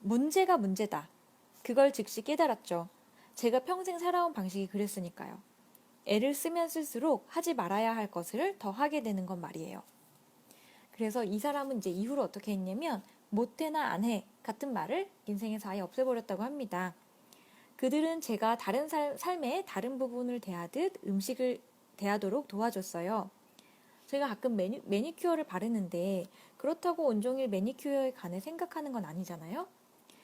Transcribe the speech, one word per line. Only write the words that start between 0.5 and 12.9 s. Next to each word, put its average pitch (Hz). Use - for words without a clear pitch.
문제다. 190
그걸 269
즉시 220
깨달았죠. 220
제가 240
평생 359
살아온 349
방식이 190
그랬으니까요. 196
애를 240
쓰면 330
쓸수록 294
하지 339
말아야 220
할 214
것을 277
더 202
하게 285
되는 202
건 180
말이에요. 170
그래서 226
이 202
사람은 277
이제 190
이후로 226
어떻게 202
했냐면 202